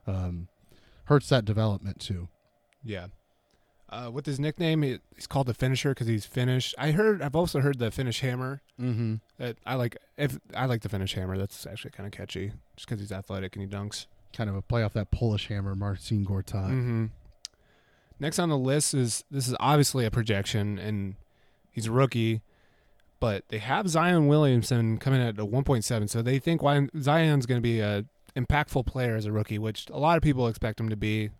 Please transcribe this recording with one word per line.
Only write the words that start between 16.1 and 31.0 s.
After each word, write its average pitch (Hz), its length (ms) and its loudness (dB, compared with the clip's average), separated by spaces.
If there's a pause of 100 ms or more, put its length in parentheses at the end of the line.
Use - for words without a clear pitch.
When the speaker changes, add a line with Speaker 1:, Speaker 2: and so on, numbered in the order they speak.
Speaker 1:
Gortat. 98 460 -2
Speaker 2:
Mm-hmm. 120 360 0 (1120)
Next 139 180 -2
on 175 100 2
the 147 100 4
list 139 360 2
is, 123 360 0
this 135 180 -2
is 123 100 0
obviously 135 460 4
a 110 60 0
projection, 104 680 0
and 101 380 -4 (540)
he's 110 160 -6
a 110 60 -2
rookie, 113 480 2 (800)
but 107 280 0
they 110 100 -6
have 143 300 -2
Zion 165 400 6
Williamson 120 720 4
coming 131 220 2
at 113 180 -2
a 107 60 -2
one 123 200 0
point 120 200 2
seven, 107 240 0
so 117 140 -2
they 127 160 2
think 165 240 0
Wy-, 143 260 4 (120)
Zion's 143 460 4
gonna 123 140 0
be 113 200 2
a 104 240 0 (320)
impactful 143 500 0
player 123 300 -2
as 107 100 -2
a 104 60 -2
rookie, 107 260 0
which 107 320 -4
a - 80 -10
lot 160 180 4
of 151 60 2
people 131 240 4
expect 113 340 -2
him 113 80 -2
to 110 80 -2
be. 107 320 0 (120)